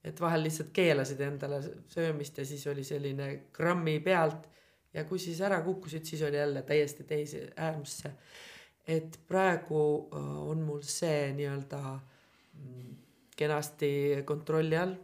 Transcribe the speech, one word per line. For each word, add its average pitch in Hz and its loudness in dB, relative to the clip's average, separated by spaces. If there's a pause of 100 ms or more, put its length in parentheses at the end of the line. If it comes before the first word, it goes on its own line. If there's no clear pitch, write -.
Et 156 -10
vahel 165 4
lihtsalt 156 -2
keelasid 139 4
endale 139 -2 (220)
söömist 151 -2
ja 139 -4
siis 143 -8
oli 143 -2
selline 139 -4 (200)
grammi 165 2
pealt. 160 4 (440)
Ja 156 -4
kui 170 -4
siis 170 -4
ära 196 4
kukkusid, 160 -4
siis 160 -4
oli 147 2
jälle 143 2
täiesti 147 2
teise 147 -4
äärmusse. 156 -6 (760)
Et 160 -2
praegu, 175 4 (240)
äh, 147 -6 (160)
on 156 -2
mul 147 -4
see 147 0
nii-öelda, 139 -4 (720)
mm, 127 -14 (400)
kenasti 151 0 (320)
kontrolli 156 0
all. 185 0 (120)